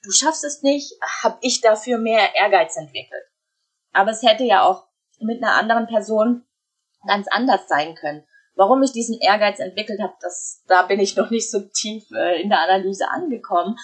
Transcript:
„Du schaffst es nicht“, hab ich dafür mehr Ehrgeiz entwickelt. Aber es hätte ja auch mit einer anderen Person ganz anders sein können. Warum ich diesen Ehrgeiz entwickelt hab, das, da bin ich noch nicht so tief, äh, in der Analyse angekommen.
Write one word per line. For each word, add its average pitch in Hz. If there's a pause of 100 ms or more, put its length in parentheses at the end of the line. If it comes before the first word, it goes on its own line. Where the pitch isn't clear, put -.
„Du 202
schaffst 302
es 294
nicht“, 277 (300)
hab -
ich 247
dafür 226
mehr 220
Ehrgeiz 185
entwickelt. 156 (680)
Aber 196
es 220
hätte 233
ja 208
auch - (320)
mit 233
einer 214
anderen 226
Person 220 (600)
ganz 202
anders 233
sein 156
können. 151 (280)
Warum 240
ich 269
diesen 226
Ehrgeiz 202
entwickelt 202
hab, 190
das, -
da 185
bin 196
ich 202
noch 220
nicht 226
so 208
tief, 214
äh, 170
in 196
der 214
Analyse 190
angekommen. 226